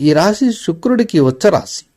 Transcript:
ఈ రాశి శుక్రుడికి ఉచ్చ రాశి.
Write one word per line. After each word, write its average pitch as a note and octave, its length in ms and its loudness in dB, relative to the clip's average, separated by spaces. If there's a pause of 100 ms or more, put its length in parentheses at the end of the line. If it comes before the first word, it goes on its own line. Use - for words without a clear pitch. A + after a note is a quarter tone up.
ఈ D3 120 2
రాశి G#3 340 2 (180)
శుక్రుడికి A#3 540 -2
ఉచ్చ C3 300 0
రాశి. - 340 -2 (140)